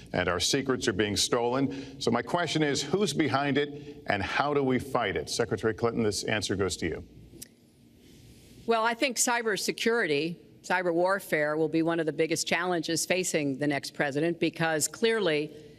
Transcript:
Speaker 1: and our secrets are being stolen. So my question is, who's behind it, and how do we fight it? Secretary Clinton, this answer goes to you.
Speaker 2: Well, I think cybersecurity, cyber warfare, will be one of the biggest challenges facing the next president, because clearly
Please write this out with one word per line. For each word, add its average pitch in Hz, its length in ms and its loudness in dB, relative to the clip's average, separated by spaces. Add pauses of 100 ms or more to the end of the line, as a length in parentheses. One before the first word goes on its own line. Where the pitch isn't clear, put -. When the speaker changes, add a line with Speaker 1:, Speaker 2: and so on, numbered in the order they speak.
(120)
Speaker 1:
and 90 160 2
our 87 120 2
secrets 135 480 0
are 110 40 2
being 104 240 0
stolen. 123 840 0
So 120 100 0
my 120 120 2
question 160 420 0
is, 143 180 0
who's 190 300 0
behind 143 460 2
it, - 480 -4
and 101 160 0
how 143 300 0
do 143 120 2
we 131 160 2
fight 107 360 0
it? - 140 -4
Secretary 113 420 0
Clinton, 117 300 0
this 104 220 0
answer 107 320 0
goes 92 220 0
to 98 80 -4
you. 85 180 -4 (1600)
Speaker 2:
Well, 226 180 4
I 233 100 2
think 254 220 0
cybersecurity, 202 1200 0 (260)
cyber 180 300 0
warfare, 165 640 2
will 160 120 2
be 165 140 2
one 165 180 0
of 156 60 0
the 156 60 -2
biggest 160 340 0
challenges 170 600 0
facing 165 500 0
the 143 120 -2
next 139 260 -2
president, 156 460 0
because 160 480 0
clearly 180 640 0 (280)